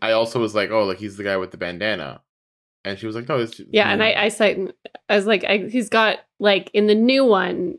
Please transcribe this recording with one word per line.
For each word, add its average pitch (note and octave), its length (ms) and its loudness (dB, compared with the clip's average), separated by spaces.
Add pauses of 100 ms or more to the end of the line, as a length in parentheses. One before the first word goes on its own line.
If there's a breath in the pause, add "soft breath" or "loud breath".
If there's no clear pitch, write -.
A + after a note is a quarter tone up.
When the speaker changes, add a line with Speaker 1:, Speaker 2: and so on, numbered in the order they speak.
Speaker 1:
I A2+ 100 0
also A2+ 260 0
was A2 160 -2
like, G2+ 160 0
"Oh, A2 140 2
like, F#2+ 140 -4
he's G2+ 180 -10
the G2+ 80 -8
guy G2 140 0
with F#2 120 -6
the - 60 -16
bandana." F2 640 -6 (640)
And G2 140 -8
she A2 80 -10
was G#2+ 100 -8
like, A#2+ 120 -10
"No, D3 100 -2
it's" A#2 200 -6 (120)
Speaker 2:
Yeah, G#3+ 200 2
and G3+ 120 0
Speaker 1:
yeah. A3 60 2
Speaker 2:
I, G#3 160 0
I A3 40 0
said, G3 460 -2 (340)
I G#3 80 2
was G3 100 2
like, G#3 180 0
I, G3+ 140 0 (120)
he's A3 180 -2
got, A3 300 2 (220)
like, G3 340 2
in G#3 140 4
the G#3 60 6
new B3+ 300 4
one, F3+ 540 0